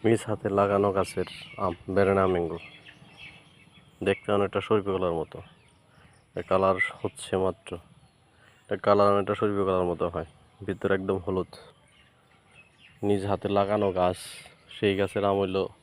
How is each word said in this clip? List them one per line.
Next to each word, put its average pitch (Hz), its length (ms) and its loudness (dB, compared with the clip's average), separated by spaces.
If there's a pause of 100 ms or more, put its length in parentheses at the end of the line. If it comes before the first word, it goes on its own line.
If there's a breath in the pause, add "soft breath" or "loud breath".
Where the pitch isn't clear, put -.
নিজ 110 240 4
হাতে 107 200 -4 (100)
লাগানো 101 380 4
গাছের 92 320 -2 (360)
আম, 87 100 -2 (200)
ব্যানানা 98 380 4
ম্যাঙ্গো। 85 260 -2 (1500)
দেখতে - 300 0
অনেকটা 101 300 0
সর্পে 101 280 0
কলার 90 260 0
মতো। - 180 -10 (1000 soft breath)
এর - 140 -8
কালার 95 260 2 (260)
হচ্ছে - 300 -6 (120)
মাত্র, - 260 -4 (1000 soft breath)
এটা 101 60 -2 (100)
কালার 101 260 6
অনেকটা 101 280 2
সর্পে 104 280 0
কলার 92 220 2
মতো 85 140 -2 (100)
হয়, 82 140 -6 (380)
ভিতরে 98 320 -2
একদম 95 260 -2
হলুদ। 92 280 -4 (1500)
নিজ 101 240 2
হাতে 101 180 -2 (100)
লাগানো 101 300 2 (100)
গাছ, 90 200 2 (580)
সেই 101 220 0
গাছের 98 300 -2
আম 98 140 2
হইল 95 140 -2 (260)